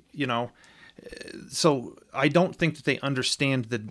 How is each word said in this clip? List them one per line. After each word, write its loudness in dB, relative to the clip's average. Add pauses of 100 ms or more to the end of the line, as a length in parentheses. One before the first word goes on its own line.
(120)
you -4
know. -2 (960)
So 0 (160)
I 4
don't 4
think 0
that -20
they 0
understand 0
the, -4